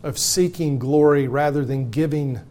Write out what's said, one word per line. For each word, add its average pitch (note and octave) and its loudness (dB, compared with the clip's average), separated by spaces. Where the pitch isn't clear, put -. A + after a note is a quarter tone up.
of D3 -8
seeking E3 0
glory C#3+ 4
rather C#3+ 0
than C3 -4
giving C#3+ -2